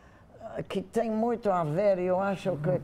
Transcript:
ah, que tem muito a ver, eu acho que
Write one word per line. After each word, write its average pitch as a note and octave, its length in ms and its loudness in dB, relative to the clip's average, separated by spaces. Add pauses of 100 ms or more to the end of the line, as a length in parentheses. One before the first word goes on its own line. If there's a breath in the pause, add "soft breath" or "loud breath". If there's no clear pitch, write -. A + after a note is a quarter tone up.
(400 loud breath)
ah, - 220 -10
que F#3+ 220 -6
tem A3+ 260 -2
muito A3 400 0
a F3+ 140 2
ver, F#3 340 2
eu F3+ 220 2
acho F#3+ 380 -2
que F3 260 0